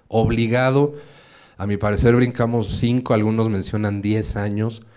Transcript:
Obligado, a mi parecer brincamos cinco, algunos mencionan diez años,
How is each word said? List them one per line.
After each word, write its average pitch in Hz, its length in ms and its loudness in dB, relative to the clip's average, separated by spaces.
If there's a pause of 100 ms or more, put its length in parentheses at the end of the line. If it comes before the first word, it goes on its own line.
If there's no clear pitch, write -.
Obligado, 120 840 2 (640)
a 95 100 -6
mi 101 120 -2
parecer 104 380 2
brincamos 120 520 0
cinco, 123 460 0
algunos 110 340 2
mencionan 101 540 -4
diez 104 340 -2
años, 107 460 -4 (140)